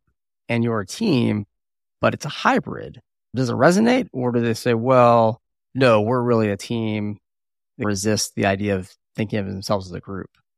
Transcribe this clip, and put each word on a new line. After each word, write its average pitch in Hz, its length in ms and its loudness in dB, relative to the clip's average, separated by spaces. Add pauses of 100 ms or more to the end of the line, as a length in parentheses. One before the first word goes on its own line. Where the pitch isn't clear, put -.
(500)
and 117 120 0
you're 117 180 -2
a 95 60 -8
team, 113 600 -2 (560)
but 113 100 2
it's - 140 -10
a 147 40 -10
hybrid," - 720 -4 (340)
does 123 140 -2
it 117 60 -2
resonate? 202 580 4
Or 123 200 -4
do 120 80 0
they 117 120 0
say, 120 220 -2
"Well, 117 680 4 (340)
no, 120 280 4
we're 120 200 0
really 113 280 2
a 98 80 -4
team"? 107 600 -4 (600)
They 113 80 -4
resist 104 480 -2
the 107 100 -2
idea 98 320 0
of 92 160 -8 (220)
thinking 110 240 -4
of 98 80 -6
themselves 98 400 -6
as 90 80 -14
a 90 60 -10
group, 98 280 -12 (300)